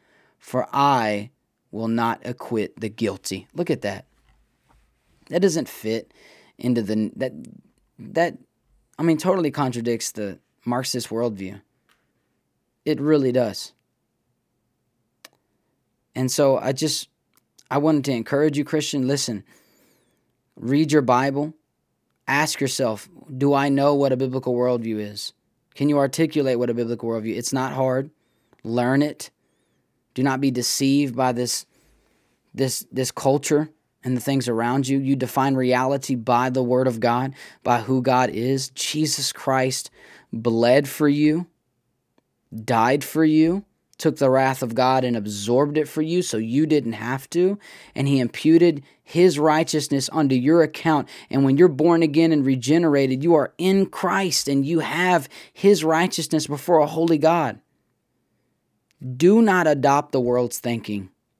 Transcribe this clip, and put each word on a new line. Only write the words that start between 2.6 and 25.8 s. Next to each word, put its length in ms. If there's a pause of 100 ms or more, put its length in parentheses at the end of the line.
the 80
guilty." 640
Look 160
at 120
that. 240 (1200)
That 140
doesn't 260
fit 440 (440)
into 260
the, 340
that, 160 (640)
that, 400 (600)
I 40
mean, 160
totally 320
contradicts 600
the 260 (260)
Marxist 460
worldview. 500 (1200)
It 160
really 320
does. 400 (2500)
And 160
so 280
I 140
just, 360 (600)
I 80
wanted 280
to 60
encourage 460
you, 60
Christian, 420
listen, 380 (1120)
read 340
your 120
Bible, 520 (720)
ask 340
yourself, 480 (280)
"Do 180
I 140
know 260
what 180
a 40
biblical 380
worldview 440
is?" 340 (420)
Can 140